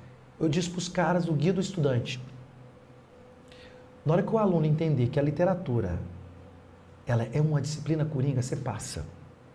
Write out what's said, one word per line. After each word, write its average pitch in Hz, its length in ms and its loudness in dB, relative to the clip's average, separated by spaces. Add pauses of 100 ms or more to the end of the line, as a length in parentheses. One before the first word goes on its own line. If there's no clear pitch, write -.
(400)
Eu 160 100 2
disse 175 220 0
pros - 180 -6
caras, 170 380 2
o 165 60 0
Guia 147 200 4
do 190 80 0
Estudante. 139 580 0 (1800)
Na 147 100 2
hora 196 100 4
que 208 100 -2
o 226 60 4
aluno 170 260 4
entender 151 420 2
que 143 120 -2
a - 20 4
literatura, 143 800 0 (1080)
ela 117 260 0
é 147 80 0
uma 151 220 2
disciplina 151 420 -2
coringa, 131 380 0
você - 140 -4
passa. 98 500 -6 (500)